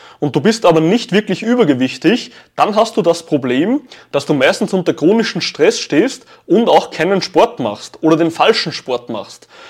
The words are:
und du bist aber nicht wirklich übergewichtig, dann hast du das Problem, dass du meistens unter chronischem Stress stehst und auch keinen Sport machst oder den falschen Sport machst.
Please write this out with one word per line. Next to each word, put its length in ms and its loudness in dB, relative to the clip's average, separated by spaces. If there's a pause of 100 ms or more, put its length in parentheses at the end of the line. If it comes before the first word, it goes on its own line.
(180)
und 160 -4
du 60 0
bist 240 0
aber 160 4
nicht 320 0
wirklich 300 -2
übergewichtig, 880 0 (240)
dann 180 0
hast 220 0
du 60 2
das 200 0
Problem, 600 -2 (300)
dass 140 -2
du 80 0
meistens 380 0
unter 220 0
chronischem 480 0
Stress 360 0
stehst 460 -2 (220)
und 220 2
auch 220 2
keinen 320 -2
Sport 380 0
machst 400 -8
oder 160 2
den 140 0
falschen 420 0
Sport 380 -8
machst. 360 -12 (240)